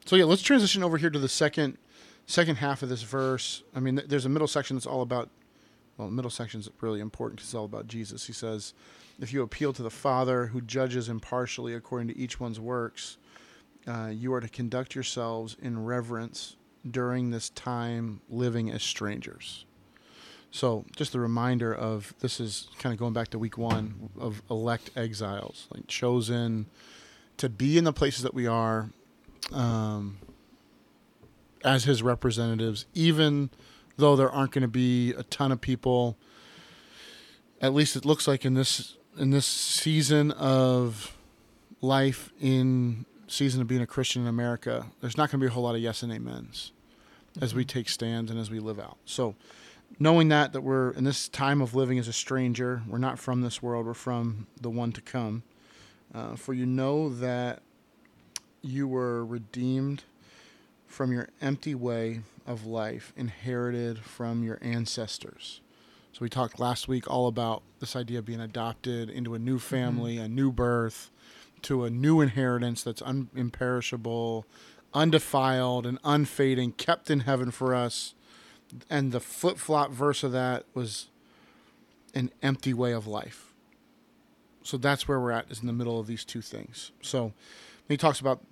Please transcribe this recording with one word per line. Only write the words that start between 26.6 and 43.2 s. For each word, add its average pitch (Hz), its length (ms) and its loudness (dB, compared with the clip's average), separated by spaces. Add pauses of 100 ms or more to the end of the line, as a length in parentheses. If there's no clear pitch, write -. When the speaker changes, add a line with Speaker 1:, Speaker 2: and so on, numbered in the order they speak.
Speaker 1:
to 139 100 -2
be 131 300 2
in 170 60 6
the 156 100 4
places 139 300 0
that 127 100 -2
we 120 140 0
are, 110 420 2 (640)
um, 107 640 0 (1500)
as 131 200 4
his 123 180 4
representatives, 113 920 0
even 151 560 4 (480)
though 143 180 10
there 135 160 6
aren't 135 200 0
gonna 131 160 2
be 123 460 4
a 123 100 -8
ton - 280 0
of 123 100 0
people, 123 560 2 (1400)
at 135 120 4
least 147 220 4
it 135 100 -4
looks 151 220 4
like 139 180 2
in 131 80 4
this, - 440 0 (200)
in 135 140 4
this 139 140 4
season 151 840 4
of 127 840 4 (640)
life, 135 580 4
in 127 640 2 (220)